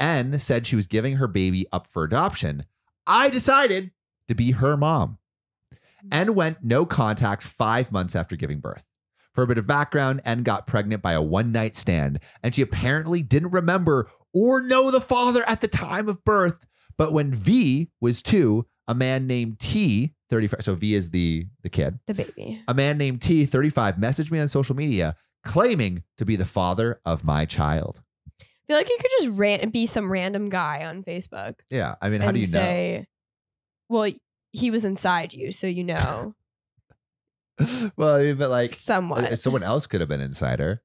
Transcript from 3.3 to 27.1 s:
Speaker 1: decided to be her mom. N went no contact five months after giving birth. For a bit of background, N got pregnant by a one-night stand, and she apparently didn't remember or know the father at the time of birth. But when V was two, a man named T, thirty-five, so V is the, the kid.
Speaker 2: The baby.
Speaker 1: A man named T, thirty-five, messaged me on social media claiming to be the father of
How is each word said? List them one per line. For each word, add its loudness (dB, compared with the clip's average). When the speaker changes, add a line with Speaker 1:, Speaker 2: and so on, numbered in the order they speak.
Speaker 1:
decided 2
to -2
be 2
her 2
mom. 0
N 2
went 0
no 4
contact 0
five -2
months -2
after -4
giving -6
birth. -12
For 0
a 0
bit 2
of -2
background, 0
N -2
got -2
pregnant -2
by 0
a 2
one-night 0
stand, 0
and -2
she 0
apparently -2
didn't 2
remember 2
or 4
know 2
the 4
father 2
at -2
the -2
time -4
of -4
birth. 2
But 0
when 2
V 2
was 0
two, 4
a 0
man 0
named -2
T, 0
thirty-five, 0
so -2
V 0
is 0
the, 0
the -8
kid. -2
Speaker 2:
The -2
baby. -10
Speaker 1:
A -2
man 0
named -2
T, 4
thirty-five, 2
messaged 0
me 0
on 0
social 0
media 0
claiming 2
to -4
be 0
the 0
father -2
of -2